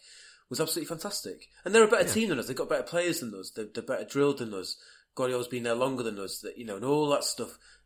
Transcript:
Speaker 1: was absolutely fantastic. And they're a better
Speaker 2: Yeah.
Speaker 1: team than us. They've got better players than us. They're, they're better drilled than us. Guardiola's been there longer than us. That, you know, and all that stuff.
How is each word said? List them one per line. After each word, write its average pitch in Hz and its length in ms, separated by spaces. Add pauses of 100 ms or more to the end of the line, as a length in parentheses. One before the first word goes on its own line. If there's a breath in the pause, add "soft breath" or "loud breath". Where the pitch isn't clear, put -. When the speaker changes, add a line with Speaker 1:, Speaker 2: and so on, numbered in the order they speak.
(500 loud breath)
Speaker 1:
was 123 120
absolutely 156 260
fantastic. 160 600 (180 soft breath)
And 185 80
they're 226 100
a 214 40
better 214 200
Speaker 2:
Yeah. - 60
Speaker 1:
team 220 160
than 151 100
us. 110 80
They've 131 80
got 147 140
better 139 140
players 175 380
than 117 120
us. 95 160
They're, 110 240
they're 117 100
better 117 220
drilled 139 320
than 110 160
us. 92 240 (380 loud breath)
Guardiola's 127 320
been 123 160
there 117 100
longer 127 300
than 104 160
us. 95 220
That, - 180
you 120 60
know, 104 100
and 101 100
all 147 240
that 143 140
stuff. - 340 (280 soft breath)